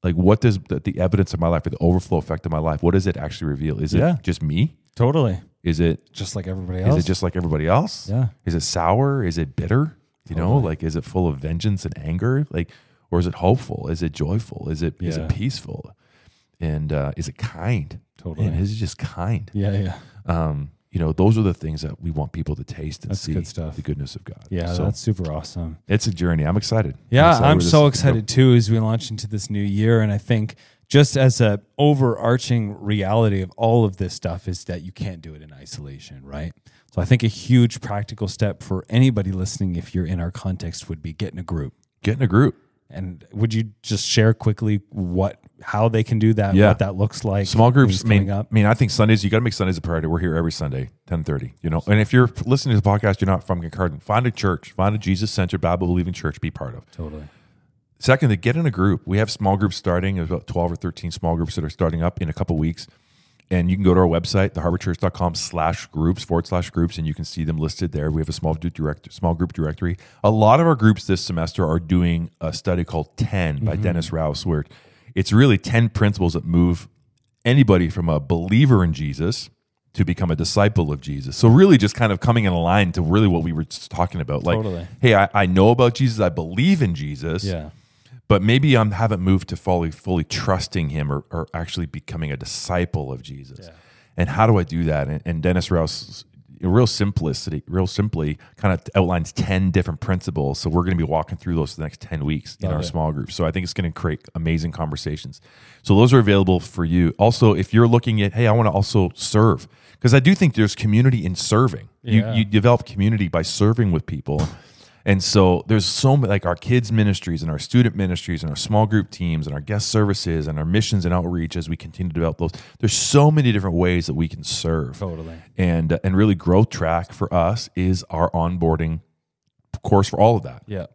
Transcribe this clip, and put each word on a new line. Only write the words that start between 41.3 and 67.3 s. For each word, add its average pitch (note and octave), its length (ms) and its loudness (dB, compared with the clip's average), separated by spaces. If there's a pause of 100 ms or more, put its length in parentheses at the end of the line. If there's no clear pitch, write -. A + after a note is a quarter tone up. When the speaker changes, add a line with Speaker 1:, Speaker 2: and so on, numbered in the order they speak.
Speaker 2:
in E2+ 80 -14
a F2 40 -10
group. D2+ 300 -6 (300)
Speaker 1:
Get A2 140 0
in C3 60 -2
a A#2 40 2
group. A2 280 4 (340)
Speaker 2:
And F2+ 420 -12
would G#2+ 220 -2
you A2+ 160 -2 (120)
just - 240 -4
share A2 280 4
quickly G#2+ 560 -2
what, F#2+ 500 -4 (220)
how G#2+ 260 0
they A2 160 2
can A2+ 160 -2
do A2 140 4
that, G2 220 0
Speaker 1:
Yeah. G2+ 120 8
Speaker 2:
what G2 120 4
that G2 180 -2
looks G#2 260 -2
like, G2 240 -2
Speaker 1:
Small A2+ 240 4
groups, A#2+ 300 4
Speaker 2:
things - 40 -8
Speaker 1:
I - 40 0
mean, G#2 140 6
Speaker 2:
coming G2 80 -4
up? G2+ 200 -4
Speaker 1:
I - 20 -4
mean, G#2+ 120 4
I G#2+ 80 6
think A#2 180 0
Sundays, G#2+ 320 4
you G2+ 60 0
gotta A2 160 2
make A2 80 -2
Sundays F#2 240 -2
a D#2 40 -10
priority. D#2+ 260 -4
We're E2 120 -2
here E2+ 160 -2
every E2 160 -2
Sunday, C2 380 -6 (180)
ten E2 160 -4
thirty, C2+ 380 -6
you E2 80 -6
know? D#2+ 180 -2
And G#2 140 4
if G#2+ 100 -2
you're B2+ 180 6 (160)
listening B2+ 300 0
to G#2 60 4
the G2+ 80 2
podcast, G2+ 320 2
you're G2 80 0
not F#2 180 -2
from F2+ 140 -4
Kincardine, E2 400 -4
find A#2 260 -2
a A#2 40 -2
church, - 420 -4
find G2+ 200 -2
a A2 40 -4
Jesus-centered, F#2+ 640 -2
Bible-believing F2 500 0
church, D#2+ 300 -8
be D#2+ 100 -6
part B1 240 -12
of. - 160 -20
Speaker 2:
Totally. D2+ 320 -14 (760)
Speaker 1:
Second, C3+ 300 2
to G#2 60 4
get A#2 220 -2
in E3 80 -2
a C#3+ 60 0
group. F#2 340 0
We G2 140 -2
have A2 120 0
small G2 240 0
groups F#2+ 220 -2
starting. F#2 380 -2
There's E2 140 -4
about F2 180 -6
twelve F2 240 -4
or E2 40 -6
thirteen E2+ 360 -8
small E2 260 -4
groups E2 180 -4
that D#2+ 80 -6
are D#2 60 -6
starting D#2+ 340 -2
up F2 160 -4
in F2 100 -6
a D2+ 40 -6
couple E2+ 240 -4
weeks. D#2+ 300 -4 (640)
And F2+ 180 2
you F#2 60 2
can G2 80 -2
go F#2 100 6
to F#2 60 6
our F#2 80 6
website, E2+ 460 0
the E2+ 80 -6
harborchurch E2+ 360 -2
dot F2+ 160 -2
com F2 220 -4
slash E2+ 520 -4
groups E2 360 -2
forward E2+ 240 -2
slash F2 240 -4
groups, F2 260 -2
and D#2+ 80 -6
you D2+ 80 -4
can D#2+ 120 -8
see - 180 -8